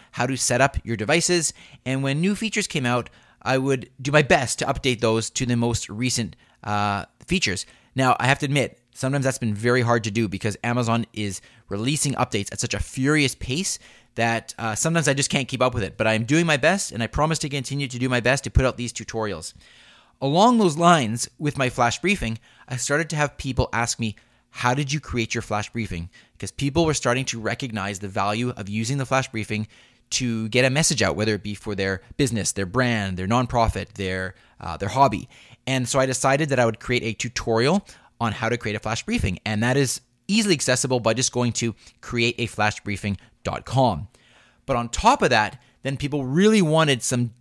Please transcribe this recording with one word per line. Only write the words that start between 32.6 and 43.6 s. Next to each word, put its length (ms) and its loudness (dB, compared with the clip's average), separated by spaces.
brand, 500 0
their 120 -4
nonprofit, 640 0
their, 400 -4
uh, 180 -8
their 120 -4
hobby. 400 2
And 200 -2
so 120 2
I 80 2
decided 420 2
that 100 2
I 60 6
would 140 0
create 240 0
a 100 -4
tutorial 720 0
on 120 0
how 180 -2
to 80 0
create 180 -4
a 40 -4
flash 260 -4
briefing. 400 -2
And 160 0
that 160 2
is 240 0
easily 280 4
accessible 440 0
by 140 2
just 180 0
going 220 0
to 220 -2
create 380 0
a 80 -2
flash 320 -2
briefing 380 -4
dot 220 -6